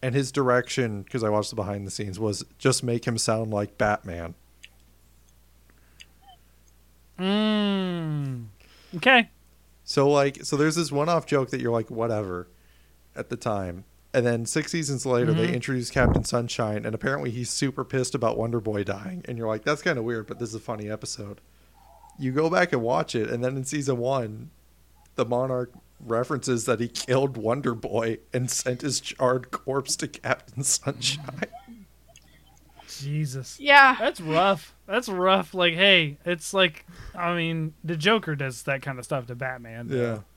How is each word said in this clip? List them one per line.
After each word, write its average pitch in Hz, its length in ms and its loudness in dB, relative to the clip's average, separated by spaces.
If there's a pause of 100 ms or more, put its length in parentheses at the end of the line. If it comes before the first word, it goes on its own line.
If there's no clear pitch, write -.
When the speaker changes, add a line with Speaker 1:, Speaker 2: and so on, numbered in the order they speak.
Speaker 1:
and 127 120 -2
his 135 180 2
direction, 123 720 2
'cause 123 200 -4
I 110 60 4
watched 104 200 2
the 110 60 -8
behind 101 300 -4
the 95 40 -8
scenes, 98 300 -8
was 104 240 -2 (140)
just 131 240 2
make 120 240 -2
him 120 120 0
sound 110 340 0
like 104 260 -4
Batman. 87 560 0 (2750)
Speaker 2:
Mm. 185 1300 0 (500)
Okay. 240 340 4 (540)
Speaker 1:
So, 139 240 4
like, 139 360 4
so - 120 -2
there's 151 200 4
this 156 160 0
one-off 156 340 2
joke 139 240 2
that 131 100 -4
you're 120 120 0
like, 113 180 0
"Whatever," 107 580 -2 (680)
at - 140 -10
the 120 80 -6
time. 98 480 -4 (300)
And 120 120 4
then 117 180 0
six - 280 -2
seasons 139 340 -2
later, 123 260 4
they 160 140 2
Speaker 2:
Mm-hmm. - 80 0
Speaker 1:
introduce 123 360 -2
Captain 123 340 4
Sunshine, 113 600 -2
and 110 100 -4
apparently 135 360 -2
he's 117 180 -6
super 135 360 -2
pissed 127 300 -2
about 113 220 0
Wonder 113 240 0
Boy 104 240 -2
dying. 107 420 -6
And 120 120 -6
you're 113 100 -2
like, 110 160 -2
"That's 151 180 0
kinda 151 200 0
weird, 113 240 -4
but 120 120 -12
this 117 120 -6
is 107 40 -12
a 110 60 -8
funny 107 300 -8
episode." 107 500 -10 (800)
You 135 140 -2
go 151 180 2
back 180 220 2
and 127 100 0
watch 131 320 0
it, 117 160 0
and 120 120 -2
then 131 140 -2
in 131 80 -4
season 143 340 -2
one, 120 520 -4 (640)
the 131 100 0
Monarch 123 480 -2 (260)
references 120 680 -2
that 117 120 2
he 120 100 -2
killed 131 500 0
Wonder 120 360 0
Boy 113 440 -2 (160)
and 123 160 0
sent - 320 -4
his 135 180 -2
charred 127 500 0
corpse - 460 -4
to 147 120 -4
Captain - 540 -4
Sunshine. - 840 -4 (1400)
Speaker 2:
Jesus. 139 720 -6
Speaker 3:
Yeah. 277 400 8
Speaker 2:
That's 240 220 -2
rough. 175 540 2 (120)
That's 233 220 -2
rough. 185 460 2
Like, 175 200 2
hey, 170 520 6
it's 175 260 -4
like, 185 320 2 (320)
I 175 180 -2
mean, 165 380 -2 (100)
the 165 140 -4
Joker 165 400 2
does 135 280 -6
that 135 180 -2
kind 131 160 -6
of 123 80 -12
stuff 131 220 -4
to 123 60 -8
Batman. 120 560 -10
Speaker 1:
Yeah. 120 280 -2 (180)